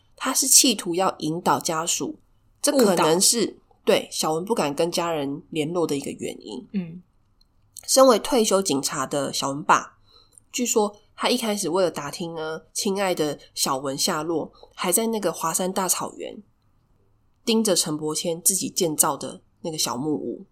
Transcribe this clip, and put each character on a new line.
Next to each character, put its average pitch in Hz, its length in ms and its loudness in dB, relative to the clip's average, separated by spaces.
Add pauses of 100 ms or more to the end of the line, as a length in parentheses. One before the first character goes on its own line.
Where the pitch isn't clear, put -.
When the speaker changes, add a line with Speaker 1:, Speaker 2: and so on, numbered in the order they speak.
(160)
Speaker 1:
他 262 180 -4
是 269 140 0
企 254 260 6
图 175 220 -6
要 190 240 2
引 156 200 -2
导 147 200 2
家 160 260 -4
属， - 320 -4 (420)
这 285 120 2
可 220 240 6
能 165 240 4
是， 220 260 4
Speaker 2:
误 - 40 -4
导。 - 60 -18 (280)
Speaker 1:
对， 196 260 4
小 156 240 -2
文 165 100 -4
不 151 120 -2
敢 147 180 0
跟 165 160 0
家 170 220 -2
人 143 280 -4 (100)
联 156 220 -2
络 175 140 0
的 151 100 0
一 139 40 -4
个 - 100 -8
原 - 340 -8
因。 - 280 -12
Speaker 2:
嗯。 180 280 -6 (840)
Speaker 1:
身 262 220 6
为 233 100 8
退 233 260 2
休 196 160 2
警 143 220 0
察 143 240 -4
的 139 260 -4
小 139 180 -4
文 139 120 -6
爸， - 360 2 (520)
据 240 160 -4
说 208 300 2 (180)
他 - 140 -2
一 247 100 2
开 220 180 -2
始 196 120 -4
为 185 160 2
了 170 40 2
打 147 220 -6
听 165 240 -8
呢， 160 280 -8 (100)
亲 196 280 -2
爱 185 140 0
的 151 240 -2 (160)
小 147 220 -2
文 135 200 -4
下 156 280 -2
落， 160 260 -2 (240)
还 - 160 -4
在 226 160 2
那 226 140 -2
个 180 120 0
华 165 220 -4
山 185 180 -2
大 190 160 -2
草 - 280 -2
原 - 260 -12 (1040)
盯 226 200 2
着 202 100 4
陈 160 220 -2
伯 156 180 -4
谦 170 280 -4
自 - 120 2
己 - 140 -2
建 160 260 0
造 147 220 2
的 135 240 -12 (220)
那 175 80 -6
个 156 80 -8
小 127 180 -2
木 151 160 -2
屋， 139 400 -6